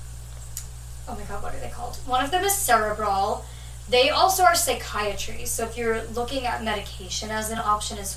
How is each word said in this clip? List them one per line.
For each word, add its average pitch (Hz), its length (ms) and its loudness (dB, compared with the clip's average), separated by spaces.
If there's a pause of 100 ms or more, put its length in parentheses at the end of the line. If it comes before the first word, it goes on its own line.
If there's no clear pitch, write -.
(1080)
oh - 80 -8
my 208 80 -8
God, 208 180 -6
what - 140 -4
are - 40 -4
they - 100 -6
called? - 360 -8
One 262 180 2
of 277 80 -2
them 370 120 2
is 392 100 4
Cerebral. 214 920 2 (440)
They 247 200 6
also 370 340 6
are 339 120 10
psychiatry, 226 920 0
so 240 200 -2
if 220 120 -6
you're 226 260 0 (100)
looking 240 320 -2
at 226 180 -2
medication 202 680 -4
as 220 180 -2
an 226 100 -2
option 214 380 0
as 196 200 -6